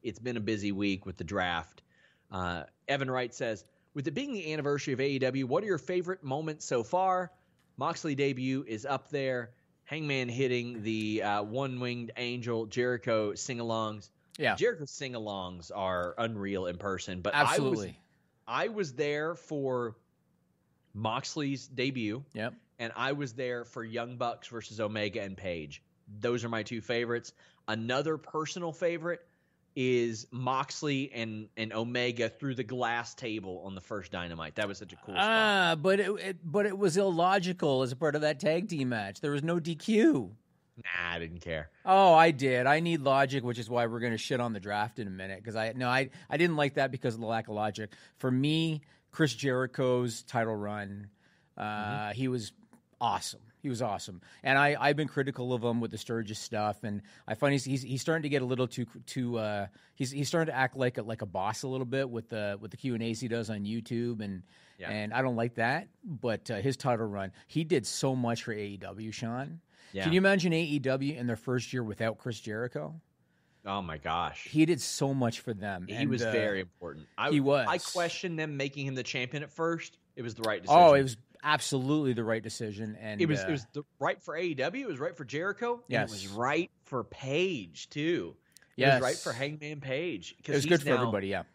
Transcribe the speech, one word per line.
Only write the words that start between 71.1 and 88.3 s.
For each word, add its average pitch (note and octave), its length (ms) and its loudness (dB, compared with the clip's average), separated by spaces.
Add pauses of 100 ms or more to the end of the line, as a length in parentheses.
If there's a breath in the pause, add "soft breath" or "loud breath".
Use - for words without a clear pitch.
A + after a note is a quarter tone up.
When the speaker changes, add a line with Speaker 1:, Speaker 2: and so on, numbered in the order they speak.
Speaker 2:
in B2 120 -4
their A#2 100 0
first B2 360 -2
year B2+ 100 -2
without A2 360 -2
Chris A#2+ 220 -8
Jericho? B2 540 -6 (720)
Speaker 1:
Oh G2 160 -2
my D#2+ 160 -6
gosh. D#2+ 500 -2
Speaker 2:
He D#3 160 6
did D#3 160 2
so - 320 -2
much B2 280 0
for - 120 -6
them. F#2+ 340 -4
Speaker 1:
He G2+ 80 -8
Speaker 2:
And, C3+ 140 0
Speaker 1:
was B2+ 140 2
Speaker 2:
uh, A2+ 100 0
Speaker 1:
very G#2+ 280 2
important. E2 460 -10 (120)
I, C3 120 2
Speaker 2:
he D3+ 100 6
was. C3+ 280 4
Speaker 1:
I E3+ 100 2
questioned E3+ 600 -2
them D#3 180 -2
making C#3 300 -4
him C3+ 80 -4
the B2+ 80 -2
champion C3 400 -4
at D3 80 -12
first. E3 480 -4 (180)
It B2+ 60 -8
was A#2 120 -6
the A#2 80 -10
right G#2 200 0
decision. D3 200 10
Speaker 2:
Oh, D#3+ 120 12
it C#3 80 8
was B2+ 140 0 (260)
absolutely D3 680 2
the A#2 100 0
right A2 200 0
decision. G#2+ 580 -6
And, G#2+ 200 -4
Speaker 1:
It E3+ 60 4
was, D3+ 140 2
Speaker 2:
uh, - 80 0
Speaker 1:
it - 40 0
was C3 200 -4
the D3 100 -8 (160)
right F3+ 240 -2
for D3+ 140 -8
A E3+ 60 -4
E F3 120 -2
W. F3 320 -2
It - 20 -6
was C#3 120 -6
right E3+ 160 -4
for D3+ 80 -10
Jericho. G3+ 640 -2
And A2+ 120 2
it G2+ 80 -2
was G2+ 140 -8
Speaker 2:
Yes. G2 100 -10
Speaker 1:
right C#3 360 0 (140)
for B2+ 180 -4
Page, C3+ 880 -4
too. D3 460 -2 (400 soft breath)